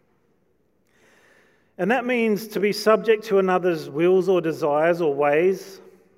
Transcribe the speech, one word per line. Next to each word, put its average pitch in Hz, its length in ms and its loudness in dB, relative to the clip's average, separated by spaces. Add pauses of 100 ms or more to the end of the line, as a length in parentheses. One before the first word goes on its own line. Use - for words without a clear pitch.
(1800)
And 185 140 0
that 254 120 0
means 226 440 -2
to 190 120 -8
be 202 120 0
subject 214 540 0
to 196 120 0
another's 175 500 0
wills 175 400 2
or 180 120 2
desires 156 600 0
or 151 140 0
ways. 151 640 0 (380)